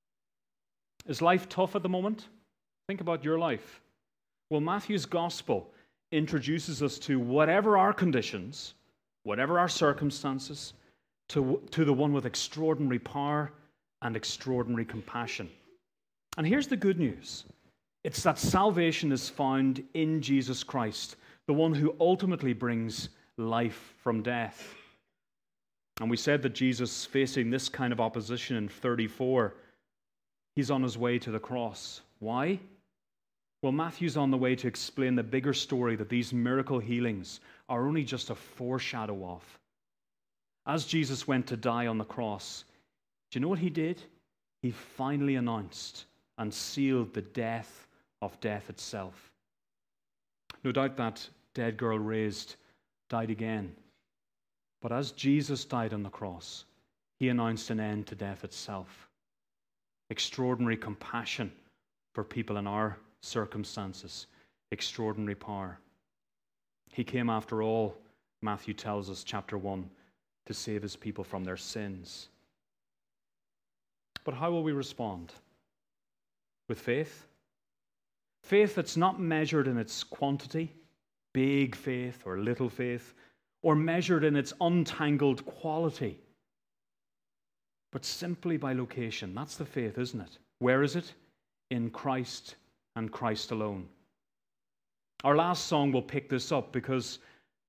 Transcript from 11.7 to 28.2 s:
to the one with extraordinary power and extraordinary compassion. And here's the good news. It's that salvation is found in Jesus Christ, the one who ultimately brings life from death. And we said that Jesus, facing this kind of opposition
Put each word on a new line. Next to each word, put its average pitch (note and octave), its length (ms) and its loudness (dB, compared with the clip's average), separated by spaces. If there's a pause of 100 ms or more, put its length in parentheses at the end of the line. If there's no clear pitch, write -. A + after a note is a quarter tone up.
to D#3+ 140 4
the D3 80 6
one C#3+ 200 4
with C3+ 140 0
extraordinary D3+ 720 0
power D3 540 -2 (500)
and A#2 140 -2
extraordinary A#2+ 680 -2
compassion. A2+ 640 -6 (880)
And D#3 100 0
here's G#3+ 220 4
the B3+ 80 2
good F#3+ 220 4
news. - 460 -2 (600)
It's - 180 -4
that D#3+ 160 4
salvation E3+ 760 4
is C3 160 0
found C3+ 540 2 (120)
in D#3+ 280 2
Jesus B2+ 400 2
Christ, - 540 -4 (300)
the D3+ 80 4
one D#3+ 200 4
who D3 240 4
ultimately F3 540 4
brings A2+ 560 -2 (280)
life A2+ 640 0
from A2+ 200 2
death. A#2 520 -4 (1300)
And A2+ 80 -2
we A#2 80 4
said D3 260 4
that B2+ 120 0
Jesus, B2+ 500 0
facing C3 460 0
this C3 180 -2
kind B2 240 -2
of A#2 80 -2
opposition A#2 560 -2